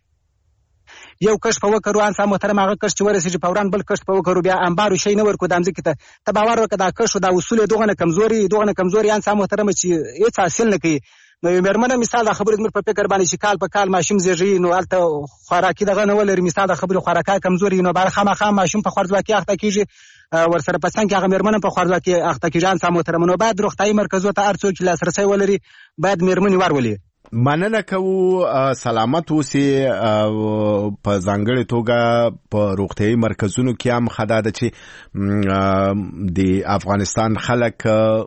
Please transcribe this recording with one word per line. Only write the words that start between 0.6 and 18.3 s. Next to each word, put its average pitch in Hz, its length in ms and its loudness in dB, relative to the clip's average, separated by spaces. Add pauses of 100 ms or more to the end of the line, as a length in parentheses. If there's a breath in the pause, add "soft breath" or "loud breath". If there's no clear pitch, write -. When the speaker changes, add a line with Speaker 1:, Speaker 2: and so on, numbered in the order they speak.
Speaker 1:
یو 208 160 2
کښت 220 260 -2
په 202 60 0
وکړو، 208 380 0
ان 208 60 0
سلام 202 180 0
محترمه، 202 320 0
هغه 196 120 0
کښت 196 220 -4
چې - 100 -2
ورسېږي 180 360 0
فوراً 190 280 0
بل 196 100 -2
کښت - 280 -4
په 196 100 0
وکړو، 180 240 0
بیا 185 140 2 (100)
انبارو 190 300 0
شی 208 180 0
نه 214 100 2
ورکړو 185 240 0
دا 175 100 0
مځکې 175 260 -2
ته. 160 100 0 (320 loud breath)
ته 208 60 -2
باور 220 260 2
وکړه، 214 200 0
دا 190 120 0
کښت 214 260 -2
و، - 20 0
دا 185 100 0
اصول 180 300 0
یې 214 80 4
دغه 220 200 2
نه 202 80 0
کمزوري، 202 540 2
دغه 208 160 2
نه 208 80 0
کمزوري، 202 380 2
ان 214 100 0
سلام 208 180 0
محترمه، 202 340 0
چې 170 140 -4 (400)
هېڅ 233 140 0
حاصل 214 300 0
نه 190 60 2
کوي. 151 240 0 (440 soft breath)
نو 175 60 2
یو 180 120 2
مېرمنه 220 360 2
مثال 233 260 0
دا 214 80 2
خبرې 208 260 0
زموږ 220 160 -2
په 208 120 -2
فکر 208 200 -2
باندې 190 240 0
چې 180 60 -4
کال 208 220 -2
په 190 160 -4
کال 202 140 0
ماشوم 190 300 0
زېږوي، 185 420 2
نو 175 120 2
هلته 185 240 0 (520)
خوراکي 175 360 0
دغه 202 200 2
نه 202 100 2
ولري، 202 280 2
مثال 180 240 0
دا 185 80 2
خبرې 185 220 -2
خوراکي 175 440 0
کمزوري، 185 400 0
نو 180 120 0
بله 185 160 2
خامخا 202 420 0